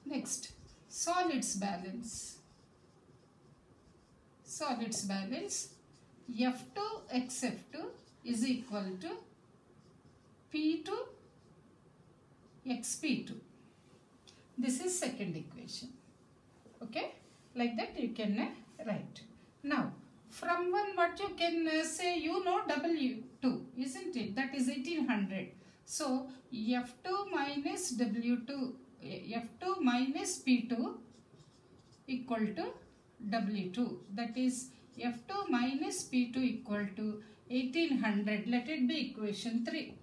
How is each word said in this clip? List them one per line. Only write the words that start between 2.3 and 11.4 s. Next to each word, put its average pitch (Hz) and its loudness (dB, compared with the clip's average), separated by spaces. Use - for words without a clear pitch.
Solids 226 -2
balance, 208 -2
F 254 4
two 427 0
x 254 0
F 226 -2
two 330 -6
is 240 2
equal 208 0
to 330 -6
P 311 2
two 466 -2